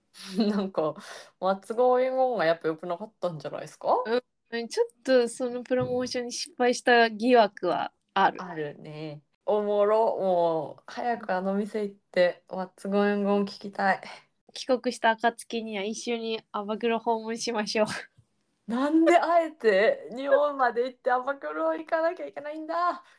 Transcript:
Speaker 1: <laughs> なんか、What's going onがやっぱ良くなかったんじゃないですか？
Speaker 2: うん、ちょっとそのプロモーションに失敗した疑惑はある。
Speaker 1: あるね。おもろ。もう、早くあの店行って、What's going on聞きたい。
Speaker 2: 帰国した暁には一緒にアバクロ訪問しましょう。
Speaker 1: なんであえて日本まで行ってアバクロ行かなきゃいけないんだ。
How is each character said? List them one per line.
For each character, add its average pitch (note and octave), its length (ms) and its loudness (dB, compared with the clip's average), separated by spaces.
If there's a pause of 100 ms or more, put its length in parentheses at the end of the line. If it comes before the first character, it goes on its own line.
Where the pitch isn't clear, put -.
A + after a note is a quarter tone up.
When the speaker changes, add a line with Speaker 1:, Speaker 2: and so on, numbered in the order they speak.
(360)
Speaker 1:
<laughs> - 20 -4
な G#3+ 200 0
ん G3 140 -2
か、 D#3 220 -2 (460)
What's G3 340 -2
going B3+ 380 2
on B3+ 240 0
が E3+ 100 0
や E3 80 4
っ E3 40 -12
ぱ D#3 100 -4
良 D#3+ 80 -2
く F3+ 100 -12
な F3 100 -4
か G3 80 -10
っ A3 160 -14
た F3+ 100 -2
ん D#3 80 -10
じ D3 80 -10
ゃ C#3+ 40 -10
な - 80 -10
い - 40 -10
で D3+ 60 -12
す - 100 -20
か？ - 160 0 (560)
Speaker 2:
う A#3 120 -4
ん、 A3+ 60 -10
ち - 120 -2
ょ A#4+ 40 4
っ - 20 -8 (180)
と B3 240 4
そ A#3+ 220 -6
の B3 120 -8
プ B3+ 140 -2
ロ B3+ 100 0
モ B3 180 -2
ー - 20 -6
シ B3 140 -6
ョ - 20 -4
ン A#3+ 40 -8
に A#3+ 60 -10
失 - 240 -10
敗 B3 180 4
し - 80 -10
た A#3 280 6
疑 A3+ 260 2
惑 G3+ 320 4
は - 240 -2 (220)
あ G3 160 4
る。 - 120 -8
Speaker 1:
あ F3+ 120 -10
る D3 240 -6
ね。 D3+ 420 -12 (240)
お G#3 180 2
も G#3 220 2
ろ。 A3 320 2
も E3+ 640 0
う、 - 60 -20
早 A#3+ 320 -4
く G#3 160 -4
あ F#3 60 -2
の F#3+ 140 -2
店 G#3 280 -4
行 G3+ 100 -6
っ G3+ 40 -20 (160)
て、 F3+ 360 2
What's F#3 400 -10
going G3+ 360 2
on G3+ 180 2
聞 G3+ 180 -8
き G3+ 120 -12
た G3 220 2
い。 - 60 -6 (520)
Speaker 2:
帰 - 140 -14
国 B3+ 260 0
し - 60 -8
た A3+ 120 2
暁 A3+ 520 -2
に A3 140 -8
は F#3+ 80 -4
一 A3 100 -6 (180)
緒 A#3 40 -2
に A3+ 240 -6 (100)
ア G#3 140 -6
バ G#3 140 -6
ク A#3 100 -2
ロ A3+ 100 2
訪 A3+ 220 -2
問 A3 160 -6
し A3+ 160 -6
ま G#3+ 140 -2
し A3 140 -2
ょ G#3+ 40 4
う。 - 20 0 (800)
Speaker 1:
な B3+ 240 -2
ん D#4+ 140 6
で E4+ 120 8
あ E4+ 240 4
え D#4+ 120 -2
て G3+ 640 2
日 C#4 100 -8
本 C#4+ 300 2
ま B3 160 2
で A#3+ 140 -2
行 B3+ 100 -10
っ - 20 -20
て B3 140 -2
ア B3+ 80 2
バ C#4 160 -6
ク D4+ 160 -10
ロ D#4+ 220 0
行 D#4+ 100 -8
か D#4+ 180 -2
な E4 120 0
き E4+ 80 -12
ゃ C#4+ 40 -10
い - 60 -14
け C#4+ 80 -14
な D4 100 -10
い D#4 80 -10
ん D#4 80 -10
だ。 E4 380 -2 (140)